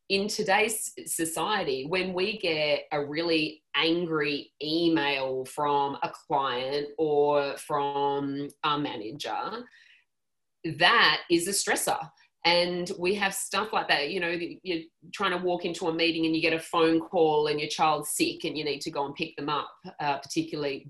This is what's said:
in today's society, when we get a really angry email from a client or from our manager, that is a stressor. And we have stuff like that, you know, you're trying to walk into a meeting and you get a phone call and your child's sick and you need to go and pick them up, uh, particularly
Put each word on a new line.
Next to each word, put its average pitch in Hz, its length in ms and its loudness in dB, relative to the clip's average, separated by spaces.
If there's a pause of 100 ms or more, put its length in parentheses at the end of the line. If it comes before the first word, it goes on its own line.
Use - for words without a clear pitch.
in 196 200 0
today's 208 640 0 (140)
society, 160 800 -2
when 185 260 -2
we 202 260 -2
get 151 540 0
a 147 120 0
really 156 580 0 (120)
angry 156 800 0 (100)
email 143 840 0
from 143 560 0
a 165 80 -2 (160)
client 139 640 -2 (100)
or 147 580 4
from 143 920 -2 (160)
our 147 140 2
manager, 131 880 -6 (1120)
that 180 520 6
is 170 180 4
a - 20 -2
stressor. 202 580 -2 (360)
And 175 540 2
we 180 160 2
have 196 200 0
stuff - 380 -4
like 190 160 0
that, 147 220 2
you 190 80 -2
know, 175 180 -2 (280)
you're 165 180 -4 (320)
trying 196 160 0
to 180 140 -2
walk 175 200 0
into 170 220 -4
a 165 80 0
meeting 165 320 2
and 160 80 2
you 160 80 0
get 165 100 4
a 165 60 2
phone 165 420 2
call 156 460 4
and 147 140 0
your 151 80 -4
child's 151 420 0
sick 165 340 -2
and 151 140 -4
you 151 60 -4
need 143 160 -4
to 165 100 -8
go 143 160 -2
and 147 80 -8
pick 160 220 -8
them 143 120 -6
up, 143 220 -2 (300)
uh, 143 180 0
particularly 147 720 -4